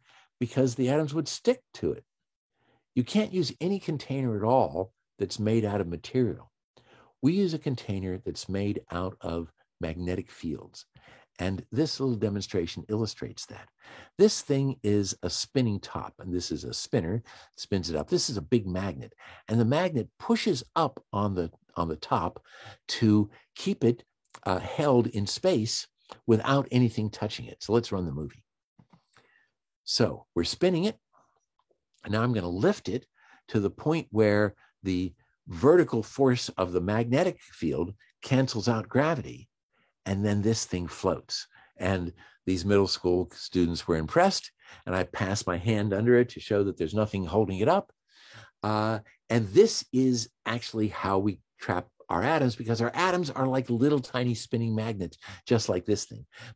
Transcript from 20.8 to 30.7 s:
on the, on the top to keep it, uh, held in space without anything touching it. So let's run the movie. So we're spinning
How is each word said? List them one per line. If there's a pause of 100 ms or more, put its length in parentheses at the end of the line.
on
the, (240)
on
the
top (440)
to (260)
keep
it, (440)
uh,
held
in
space (400)
without
anything
touching
it.
So
let's
run
the
movie. (1400)
So
we're
spinning